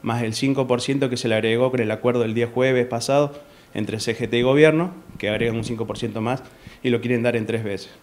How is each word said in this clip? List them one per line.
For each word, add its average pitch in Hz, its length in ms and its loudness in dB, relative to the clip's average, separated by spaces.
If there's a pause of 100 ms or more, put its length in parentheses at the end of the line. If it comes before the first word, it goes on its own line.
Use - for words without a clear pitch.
más 117 220 -2
el 110 100 -2
cinco 135 340 0
por 123 140 2
ciento 135 280 0
que 120 80 -4
se 123 100 -4
le 110 80 2
agregó 117 360 2
con 127 80 0
el 107 120 0
acuerdo 120 300 0
del 113 120 0
día 117 200 0
jueves 127 340 2
pasado 139 460 0 (400)
entre 107 260 -4
C 113 180 -2
G 113 120 -4
T 120 80 2
y 120 40 4
Gobierno, 156 500 4 (260)
que 101 120 -2
agregan 110 260 0
un 113 80 -2
cinco 113 240 -6
por 104 100 -8
ciento 110 220 -6
más 120 240 -2 (400)
y 127 60 2
lo 117 100 2
quieren 120 240 0
dar 120 120 2
en 110 100 0
tres 113 180 -4
veces. 98 280 -8 (120)